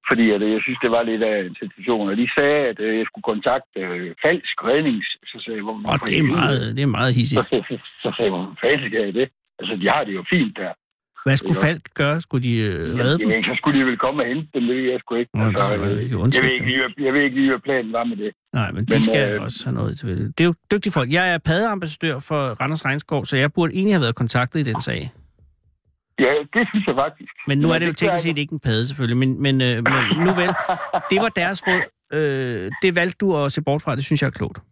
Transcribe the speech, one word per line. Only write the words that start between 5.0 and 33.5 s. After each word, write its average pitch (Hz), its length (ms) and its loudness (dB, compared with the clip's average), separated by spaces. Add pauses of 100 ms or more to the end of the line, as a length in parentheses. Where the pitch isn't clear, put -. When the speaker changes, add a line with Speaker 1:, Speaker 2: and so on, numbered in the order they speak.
Speaker 1:
Så - 120 -16
sagde 113 140 -8
jeg, 101 100 -8
"Hvor, 110 80 -8
Speaker 2:
Og 107 100 -12
Speaker 1:
hvorfor 139 200 -2
Speaker 2:
det - 80 -2
er 151 40 2
Speaker 1:
i - 20 4
helvede?" 165 200 2
Speaker 2:
meget, 123 360 0
det 139 60 -2
er 139 180 2
meget 127 180 2
hidsigt. 127 240 2
Speaker 1:
Så, - 100 -4
så, 131 60 2 (100)
så, 123 60 -4 (300)
så - 120 0
sagde 113 140 0
jeg, 92 60 -4
"Hvor 90 100 -4 (180)
Falsk 131 280 0 (100)
er 101 180 -2
det?" 131 80 0 (320)
Altså, 98 220 -6
de 95 120 0
har - 100 0
det 101 160 -6
jo 87 40 -12 (100)
fint 131 280 2
der. 90 100 -8 (540)
Speaker 2:
Hvad 135 100 4
skulle - 200 -2
Speaker 1:
Ikke? - 100 2
Speaker 2:
Falk 160 160 0 (120)
gøre? 151 260 0
Skulle 135 280 -2
de, 117 80 2
øh, 107 160 0
Speaker 1:
Jamen, 82 320 -4
Speaker 2:
redde 170 140 2
dem? - 20 0
Speaker 1:
jeg - 80 0
ved 220 80 2
ikke, 196 160 0
så 123 80 -4
skulle 147 200 2
de 131 60 2
vel 120 180 -2
komme 135 180 0
og 117 60 0
hente 151 260 -4
dem, 127 140 0
det 127 80 0
ved 131 160 -2
jeg 123 80 -2
sgu - 140 -8
ikke. 120 200 -2
Speaker 2:
Nå, 110 100 2
Speaker 1:
Altså, 104 300 2
Speaker 2:
det 104 80 -2
er 101 80 0
Speaker 1:
øh, - 20 0
Speaker 2:
jo 110 100 -2
Speaker 1:
jeg 123 80 -4
ved 107 140 -2
Speaker 2:
ondskab, 131 260 4
Speaker 1:
ikke 123 160 -2
lige, 127 160 0
Speaker 2:
ja. 127 140 0
Speaker 1:
hvad, 143 100 -4
jeg 131 80 2
ved 147 120 4
ikke 127 100 -2
lige, 135 140 4
hvad 127 80 0 (100)
planen 120 240 -2
var 117 120 0
med 117 120 -2
det. 104 140 -4 (220)
Speaker 2:
Nej, 110 200 0
men 98 120 -4
de - 100 0
Speaker 1:
Men, - 80 4
Speaker 2:
skal 139 320 2
Speaker 1:
øh, 101 80 -4
Speaker 2:
også 110 240 -6
have 127 140 -2
noget - 180 -2
til - 100 -6
det. 95 300 -4
Det - 60 4
er 175 40 4
jo 170 60 2 (180)
dygtige 202 200 0
folk. 127 200 0
Jeg 180 220 2
er 165 40 -2
paddeambassadør 170 760 0 (120)
for 151 120 0 (200)
Randers 147 240 -4
Regnskov, 139 400 -2
så 139 120 0
jeg 139 160 2
burde 165 220 0
egentlig 196 200 2
have 160 120 4
været 117 80 0
kontaktet 123 460 0
i - 100 0
den 107 100 -2
sag. - 200 -2 (1160)
Speaker 1:
Ja, 127 140 6 (220)
det 240 160 4
synes 208 160 0
jeg 143 80 0 (100)
faktisk. - 280 -8 (160)
Speaker 2:
Men 139 100 2
nu 147 100 4
Speaker 1:
Men 165 60 4
Speaker 2:
er 160 40 2
det 170 80 0
jo 170 40 2
Speaker 1:
det 156 100 -4
gør 170 60 2
Speaker 2:
teknisk 170 200 2
Speaker 1:
jeg 165 80 0
Speaker 2:
set 143 40 -2
ikke 143 140 -4
en 156 140 -6
padde, 113 220 2
selvfølgelig. 127 360 -2
Men, 131 180 0
men, 139 120 2 (140)
øh, 120 80 2 (140)
men - 40 0 (320)
nu 190 40 4 (100)
vel, 180 100 2 (300)
Speaker 1:
<laughs> - 300 -4
Speaker 2:
det 190 140 4
var 220 80 0 (100)
deres 185 160 -2 (100)
råd. 185 140 2 (360)
Øh, 131 520 -2 (120)
det 185 80 6 (100)
valgte 175 220 0
du 196 140 2
at 143 160 0